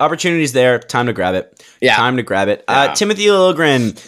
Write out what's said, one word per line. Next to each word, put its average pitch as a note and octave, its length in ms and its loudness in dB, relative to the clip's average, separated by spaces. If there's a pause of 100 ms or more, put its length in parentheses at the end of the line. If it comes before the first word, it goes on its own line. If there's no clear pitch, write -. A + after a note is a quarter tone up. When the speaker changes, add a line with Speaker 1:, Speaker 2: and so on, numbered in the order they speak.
Speaker 1:
opportunity's D#3+ 540 -2
there. B2+ 240 2
Time A#2+ 300 -4
to A#2 40 -4
grab F#2+ 220 -2
it. - 280 -8 (200)
Speaker 2:
Yeah. A#2+ 140 2
Speaker 1:
Time B2 200 0
to B2 60 -4
grab G2 260 -2
it. G#2 200 -2
Uh, C3+ 200 2
Speaker 2:
Yeah. D3 60 -6
Speaker 1:
Timothy G#3 320 -2
Liljegren, D#3+ 800 2